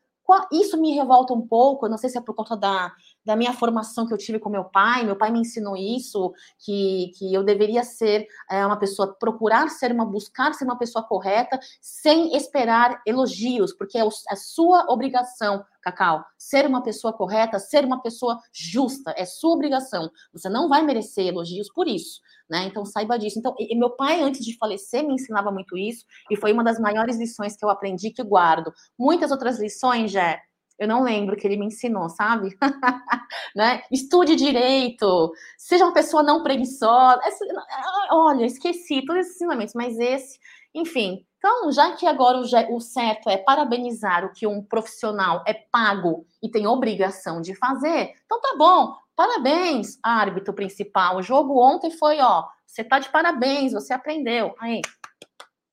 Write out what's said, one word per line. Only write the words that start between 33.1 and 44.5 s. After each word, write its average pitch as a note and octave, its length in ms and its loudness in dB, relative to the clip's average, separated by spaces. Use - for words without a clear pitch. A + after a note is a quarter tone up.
Né? A3 360 2
Estude D#4 440 4
direito, B3 960 2
seja F4+ 260 4
uma F4 80 2
pessoa D4+ 300 4
não D4 180 4
preguiçosa. B3+ 840 4
Esse, G4+ 220 -4
olha, D4+ 360 4
esqueci C#4 600 -4
todos E4+ 160 -2
esses F4+ 140 -6
ensinamentos, B3+ 400 -6
mas A#3 240 -6
esse, C4 400 -4
enfim. A3+ 500 -4
Então, G4+ 340 0
já D4 200 4
que F4 160 -2
agora B3+ 320 4
o, A#3 360 2
o A#3 60 -6
certo A3+ 480 -4
é G3 80 2
parabenizar A#3 880 0
o F#3 80 -10
que A3 140 -6
um G#3 160 -4